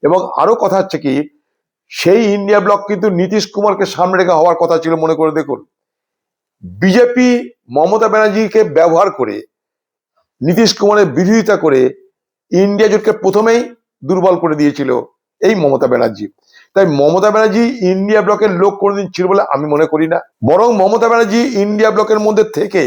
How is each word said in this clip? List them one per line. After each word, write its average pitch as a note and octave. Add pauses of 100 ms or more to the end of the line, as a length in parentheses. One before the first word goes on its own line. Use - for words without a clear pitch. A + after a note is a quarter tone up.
এবং D#3+ (180)
আরো F3+
কথা F#3
হচ্ছে F#3
কি, C#3+ (800)
সেই G3 (120)
ইন্ডিয়া G3+
ব্লক G3+
কিন্তু G3+
নীতিশ F#3
কুমারকে G3+
সামনে F#3
রেখে F3+
হওয়ার E3+
কথা E3
ছিল। E3 (120)
মনে D#3+
করে D#3
দেখুন, C#3 (1040)
বিজেপি A#3+ (420)
মমতা E3
ব্যানার্জিকে G#3+ (160)
ব্যবহার E3+ (100)
করে G#2+ (1040)
নীতিশ F3
কুমারের G3+
বিরোধিতা G3+
করে D3+ (720)
ইন্ডিয়া G3+
জোটকে F#3+ (100)
প্রথমেই G#3+ (420)
দুর্বল F#3
করে D#3
দিয়েছিল C#3+ (500)
এই -
মমতা C#3
ব্যানার্জি। A2+ (500)
তাই G3 (120)
মমতা E3+
ব্যানার্জি A3 (280)
ইন্ডিয়া G3+
ব্লকের G#3 (100)
লোক G3+
কোনোদিন G3+
ছিল F3+
বলে F#3+ (120)
আমি C#3+
মনে D3+
করি D#3
না, E3+ (260)
বরং F3+ (120)
মমতা G#3+
ব্যানার্জি A#3 (220)
ইন্ডিয়া G#3
ব্লকের G#3+
মধ্যে G#3+ (100)
থেকে F#3+